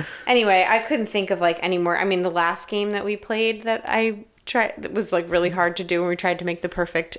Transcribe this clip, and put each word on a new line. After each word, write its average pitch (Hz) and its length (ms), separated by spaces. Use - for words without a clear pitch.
Anyway, 208 420
I 226 100
couldn't 226 280
think 196 260
of, 175 80
like, 170 200
any 180 160
more. 175 220
I - 60
mean, 190 180
the 180 80
last 170 380
game 208 240
that 202 120
we 208 120
played 220 480
that 226 200
I 220 420
tried, 226 320
that - 140
was, 202 200
like, 170 160
really 175 220
hard 175 280
to 190 60
do 175 160
when 175 80
we 175 60
tried 175 240
to 180 60
make 170 180
the 180 60
perfect 170 500